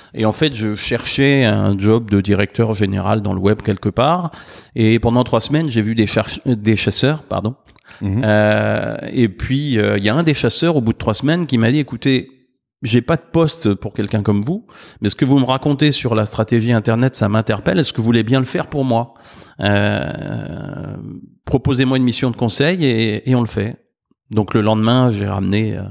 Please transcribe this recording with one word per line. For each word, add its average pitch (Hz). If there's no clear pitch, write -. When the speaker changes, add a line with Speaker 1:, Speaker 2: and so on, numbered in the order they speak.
Speaker 1:
et 107
en 107
fait, 147
je 107
cherchais 139
un 101
job 110
de 101
directeur 101
général 98
dans 101
le 92
web 101
quelque 101
part. 160
Et 110
pendant 120
trois 117
semaines, 151
j'ai 113
vu 110
des 113
cherche-, -
des 110
chasseurs, 139
pardon. 98
Speaker 2:
Mhm. 101
Speaker 1:
Euh, 107
et 120
puis, 131
euh, 104
il 101
y 104
a 107
un 160
des 160
chasseurs, 160
au 139
bout 113
de -
trois 110
semaines, 160
qui 131
m'a 113
dit, « 147
Écoutez, 131
j'ai 117
pas 165
de -
poste 156
pour 101
quelqu'un 104
comme 101
vous, 175
mais 107
ce -
que -
vous 139
me 131
racontez 143
sur 123
la 110
stratégie 117
Internet, 117
ça 101
m'interpelle. 110
Est-ce 139
que -
vous 110
voulez 117
bien 120
le 127
faire 165
pour 139
moi ? 117
Euh, 101
proposez-moi 131
une 131
mission 123
de 113
conseil 147
et, 113
et 127
on 123
le 117
fait. » 110
Donc, 107
le 113
lendemain, 110
j'ai 101
ramené, 101
euh, 95